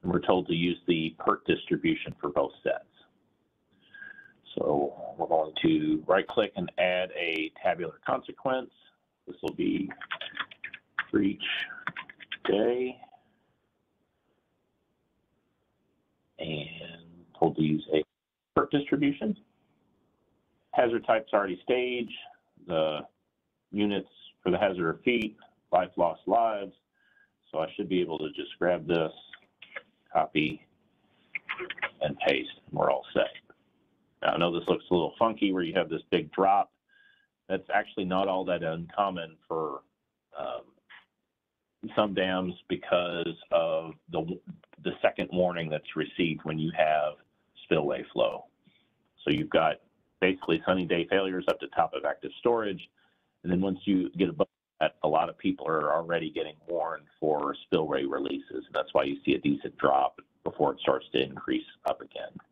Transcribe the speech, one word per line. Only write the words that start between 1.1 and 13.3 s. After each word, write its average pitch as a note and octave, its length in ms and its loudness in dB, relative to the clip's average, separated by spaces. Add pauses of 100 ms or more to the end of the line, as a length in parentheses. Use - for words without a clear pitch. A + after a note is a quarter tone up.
pert - 260 0
distribution D#2+ 720 0
for D2 120 -4
both - 220 0 (100)
sets. - 220 -2 (1700)
So D2 640 -2
we're E2 100 -4
going D#2 340 2
to D#2 440 2
right F#2+ 220 4
click G#2 300 0
and F#2 200 -4
add F2+ 400 2
a D#2+ 360 -4 (100)
tabular E2+ 420 -2
consequence. C3 640 -4 (560)
This F2+ 160 -14
will - 120 -4
be - 360 -2 (1200)
breach G#2 320 0 (1000)
day. A#2+ 560 0 (3500)